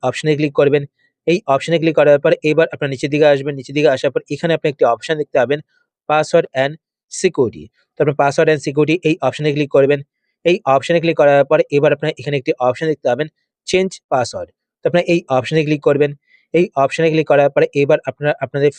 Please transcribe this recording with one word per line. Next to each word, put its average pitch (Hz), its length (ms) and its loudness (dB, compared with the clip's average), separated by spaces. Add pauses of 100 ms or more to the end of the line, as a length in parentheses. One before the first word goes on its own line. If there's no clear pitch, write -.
অপশনে 151 320 -2
ক্লিক 147 200 -2
করবেন। 143 240 2 (480)
এই 180 60 2 (160)
অপশনে 160 280 0
ক্লিক 160 180 0
করার 147 240 6
পর 160 80 2 (180)
এবার 156 240 2
আপনারা 147 200 -6
নিচের 135 200 -6
দিকে 151 200 2
আসবেন। 143 260 -4
নিচের 135 180 -14
দিকে 151 180 4
আসার 131 180 -2
পর - 80 -4 (120)
এখানে 165 240 -2
আপনি 156 160 -6
একটি - 100 -4 (100)
অপশন 156 280 -6
দেখতে 147 200 -6
পাবেন, 135 180 -2 (500)
password 156 360 2 (180)
and 143 100 -4 (480)
security। 123 420 -2 (300)
তো - 100 -10
আপনার 143 180 0
password 156 300 2
and 151 140 -2
security 151 300 0 (140)
এই 156 60 0 (120)
অপশনে 147 300 -4
ক্লিক 147 200 -4
করবেন। 139 240 2 (480)
এই 180 80 2 (180)
অপশনে 170 280 0
ক্লিক 160 180 -2
করার 143 280 4
পর 151 100 4 (180)
এবার 143 180 2
আপনারা 151 240 -4
এখানে 143 220 -6
একটি 143 100 -2 (160)
অপশন 127 240 -2
দেখতে - 200 -8
পাবেন, 139 160 -4 (420)
চেঞ্জ 190 200 0 (220)
পাসওয়ার্ড। 113 380 -4 (300)
তো - 100 -8
আপনারা 175 140 0 (100)
এই 170 60 2 (180)
অপশনে 156 300 0
ক্লিক 151 200 -2
করবেন। 143 240 2 (420)
এই 170 120 2 (180)
অপশনে 160 300 0
ক্লিক 156 180 0
করার 143 240 4
পর 151 60 2 (200)
এবার 147 180 2 (100)
আপনারা 147 240 -4 (100)
আপনাদের 143 360 0